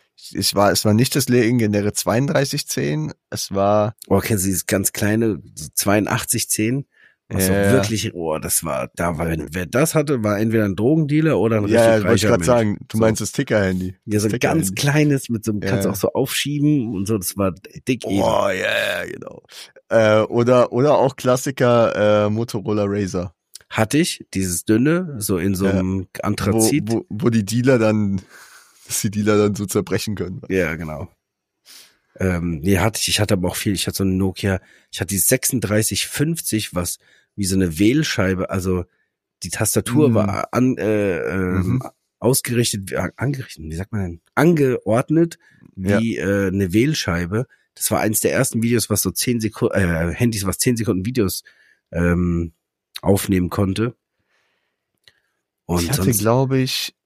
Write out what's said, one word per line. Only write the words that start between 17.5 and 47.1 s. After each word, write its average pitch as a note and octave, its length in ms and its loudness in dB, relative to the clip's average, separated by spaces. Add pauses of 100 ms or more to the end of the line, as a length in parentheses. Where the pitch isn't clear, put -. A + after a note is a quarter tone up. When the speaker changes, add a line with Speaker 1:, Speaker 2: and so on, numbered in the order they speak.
Speaker 2:
dick B2+ 200 -2
easy. G2 180 0
Speaker 1:
Oh, G#2 240 2
ja, G2 60 0
ja, G2+ 580 -2
genau. - 320 -16 (460)
Äh, A2 320 6
oder, A#2+ 500 4
oder C3 280 4
auch B2+ 180 2
Klassiker, A#2+ 1080 2
äh, - 20 0
Motorola G#2+ 580 -2
Razr. F#2+ 480 -4 (340)
Speaker 2:
Hatte A2 280 0
ich, - 360 -2
dieses F#2 300 -4
dünne, D3 560 2
so G2+ 180 -2
in F#2+ 160 0
so F#2+ 120 -2
Speaker 1:
Ja. F#2+ 60 2
Speaker 2:
einem F#2+ 360 0 (160)
Anthrazit. G#2 640 0
Speaker 1:
Wo, A2+ 120 -2 (100)
wo, G#2+ 160 -6
wo A#2+ 40 4
die A2+ 140 2
Dealer A#2+ 340 2
dann, G#2+ 440 2 (320)
<laughs> - 340 -20
dass - 140 -6
die G#2+ 100 -2
Dealer G#2 260 2
dann G#2 180 2
so G#2 100 -4
zerbrechen G2 500 -2
können. F#2 320 -8
Speaker 2:
Ja, F2 280 0
genau. D#2+ 340 -10 (1120)
Ähm, F2 440 -2
nee, F#2+ 160 4
hatte G#2+ 220 0
ich, - 80 -2
ich - 100 0
hatte G#2+ 140 0
aber F2+ 160 0
auch - 80 -6
viel, G#2+ 160 -2
ich F2+ 120 -4
hatte F#2+ 120 -6
so G2+ 80 -2
ein F#2+ 100 0
Nokia, F#2+ 460 0 (320)
ich - 80 -8
hatte F2 80 -4
die F#2+ 100 -2
sechsunddreißig G#2+ 880 0
fünfzig, D3 640 -4
was F2+ 240 -4 (380)
wie G2+ 100 -4
so F#2 100 0
eine F2+ 220 0
Wählscheibe, G2+ 720 2
also F2+ 360 -2 (580)
die F#2+ 80 -10
Tastatur B2 580 2
Speaker 1:
Mhm. A#2 60 2
Speaker 2:
war G2+ 400 -2
an, B2 220 2
äh, G2+ 420 0
ähm, F2+ 480 0
Speaker 1:
Mhm. B2+ 160 -2 (340)
Speaker 2:
ausgerichtet, A2+ 720 -2
wie, - 80 -4
an-, - 180 -4
angerichtet, C3 540 -6
wie D#2 60 -8
sagt F#2 160 -8
man G#2+ 100 -4
denn? E2+ 200 -6 (120)
Angeordnet D3 1040 2 (380)
wie, G2+ 420 0
Speaker 1:
Ja. D2 80 -4
Speaker 2:
äh, G2 220 2
eine F#2 260 0
Wählscheibe. G#2+ 720 0 (300)